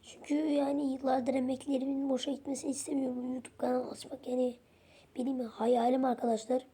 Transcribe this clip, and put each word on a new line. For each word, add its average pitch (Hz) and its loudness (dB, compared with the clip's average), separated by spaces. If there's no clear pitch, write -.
Çünkü - -4
yani 285 2
yıllardır 262 0
emeklerimin 269 0
boşa 262 0
gitmesini 269 -4
istemiyorum. 254 -2
Bu 254 -2
YouTube - -10
kanalı 254 0
açmak - -12
yani 247 2
benim 262 -2
hayalim 247 2
arkadaşlar. 240 0